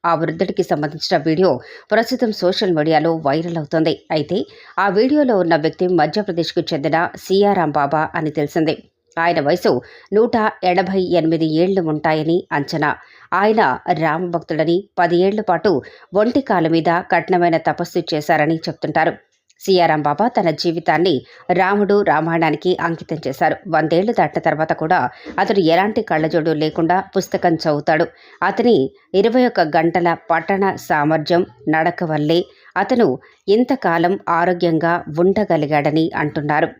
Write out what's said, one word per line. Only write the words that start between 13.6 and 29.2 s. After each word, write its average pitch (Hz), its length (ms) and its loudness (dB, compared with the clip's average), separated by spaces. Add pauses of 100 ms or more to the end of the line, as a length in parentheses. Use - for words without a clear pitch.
రామభక్తుడని, 165 760 -2 (200)
పది 175 180 2 (100)
ఏళ్ల 208 140 -2 (100)
పాటు 175 200 0 (500)
ఒంటి 247 280 0
కాలు 170 280 2
మీద 165 140 0 (220)
కఠినమైన 175 460 2 (100)
తపస్సు 175 320 -4 (120)
చేశారని 156 440 0 (100)
చెప్తుంటారు. 156 460 -2 (500)
సియారాం 165 420 2
బాబా 151 200 0 (120)
తన 180 120 0 (120)
జీవితాన్ని 170 520 0 (460)
రాముడు, 202 360 2 (140)
రామాయణానికి 160 600 0 (160)
అంకితం 165 380 -6
చేశారు. 151 300 -2 (180)
వందేళ్లు 165 440 0
దాటిన 156 300 0
తర్వాత 156 340 -2
కూడా 165 160 0 (440)
అతడు 196 200 2 (120)
ఎలాంటి 196 360 2
కళ్ళజోడు 160 420 0 (120)
లేకుండా 165 340 0 (160)
పుస్తకం 185 400 0 (100)
చదువుతాడు. 156 420 0 (440)
అతని 214 260 2 (440)
ఇరవై 233 300 2